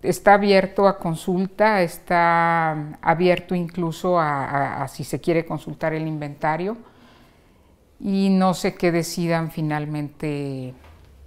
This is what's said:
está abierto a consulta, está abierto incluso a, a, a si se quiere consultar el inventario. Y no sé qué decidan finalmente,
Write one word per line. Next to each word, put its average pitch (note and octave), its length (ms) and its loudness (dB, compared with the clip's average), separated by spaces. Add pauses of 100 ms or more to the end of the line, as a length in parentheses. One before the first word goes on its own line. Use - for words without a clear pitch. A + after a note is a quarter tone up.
está G3 320 4
abierto G3 520 4
a G3 120 2
consulta, F#3+ 840 0
está E3 1200 0
abierto F3 520 2
incluso F3 640 -2
a, D3 260 0
a, C#3 400 -2
a B2 40 -8
si - 160 -10
se - 160 -6
quiere E3 240 0
consultar D#3 500 -6
el D#3+ 120 -4
inventario. D#3 720 -4 (1200)
Y G3 320 0
no F#3 240 4
sé F#3 200 -4
qué F3 180 0
decidan E3 580 -2
finalmente, D3 1200 -6 (520)